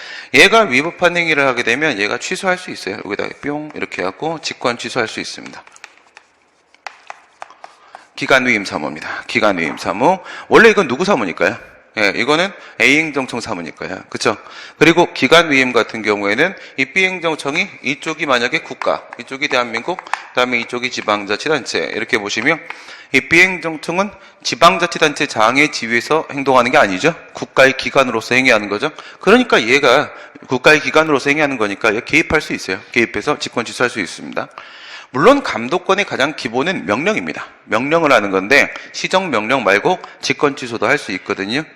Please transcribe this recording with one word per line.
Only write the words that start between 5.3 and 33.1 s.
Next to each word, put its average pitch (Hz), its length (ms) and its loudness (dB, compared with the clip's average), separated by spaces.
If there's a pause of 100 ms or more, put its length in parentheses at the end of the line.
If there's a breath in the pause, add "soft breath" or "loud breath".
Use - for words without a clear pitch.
기관위임 127 480 4
사무입니다. 78 640 -8
기관위임 95 500 0
사무. 123 420 0 (300 loud breath)
원래 214 220 8
이건 196 180 2
누구 131 160 -2
사무니까요? 110 520 0 (420)
예, 101 180 2
이거는 151 340 0 (300 loud breath)
A 131 180 4
행정청 139 420 -4
사무니까요. 90 680 -10
그쵸? 113 280 -2 (420 loud breath)
그리고 160 340 6
기관위임 135 600 4
같은 113 280 0
경우에는 107 540 0 (240 loud breath)
이 131 80 -2
B 190 180 -2
행정청이 170 640 -4 (140)
이쪽이 151 420 -6
만약에 131 380 0
국가, - 440 -4 (120)
이쪽이 135 300 -8
대한민국, 123 520 -4 (300 loud breath)
그다음에 123 300 0
이쪽이 120 300 -6
지방자치단체 104 1040 -2
이렇게 107 220 -2
보시면 110 440 -2 (520 loud breath)
이 131 80 2
B 165 200 2
행정청은 175 720 -2 (320 loud breath)
지방자치단체 165 840 0
장의 131 460 2
지위에서 117 580 -2
행동하는 131 400 2
게 151 80 4
아니죠. 104 360 2 (200)
국가의 135 420 2
기관으로서 123 580 0
행위하는 117 360 2
거죠. 107 200 -4 (300 loud breath)
그러니까 233 420 4
얘가 135 480 4 (380 loud breath)
국가의 151 320 4
기관으로서 143 480 2
행위하는 143 300 0
거니까 104 360 0
얘 120 60 -2
개입할 151 400 0
수 - 140 -8
있어요. 98 260 -6 (120)
개입해서 117 460 -2